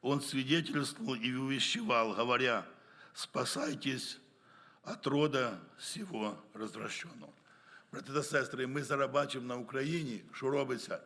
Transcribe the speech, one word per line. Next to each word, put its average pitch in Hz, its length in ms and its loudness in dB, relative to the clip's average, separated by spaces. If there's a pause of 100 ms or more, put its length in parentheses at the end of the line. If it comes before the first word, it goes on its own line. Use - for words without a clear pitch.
он 139 200 2
свидетельствовал 143 920 0
и 120 180 -2
увещевал, 127 800 2
говоря: 120 500 4 (500)
"Спасайтесь 131 1040 -2 (640)
от - 240 -4
рода 135 520 2 (200)
сего 107 640 -4 (100)
развращенного"". - 800 -8 (580)
Брати 131 220 -8
та 147 100 2
сестри, 135 440 0
ми 139 160 -2
зараз 139 280 2
бачимо 139 340 2
на 123 100 -4
Україні, 135 680 -2 (100)
що 131 160 0
робиться, 127 560 0